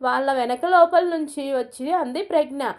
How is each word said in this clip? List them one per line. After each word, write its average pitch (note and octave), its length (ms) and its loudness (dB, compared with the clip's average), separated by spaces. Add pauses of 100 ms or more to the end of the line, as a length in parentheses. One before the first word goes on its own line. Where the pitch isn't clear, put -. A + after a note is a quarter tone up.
వాళ్ళ C4 320 0
వెనక B3 320 -2
లోపల F4 400 6
నుంచి D4 480 -4
వచ్చి B3+ 380 -6
అంది D#4 300 -2
ప్రజ్ఞ. D4+ 420 -2 (160)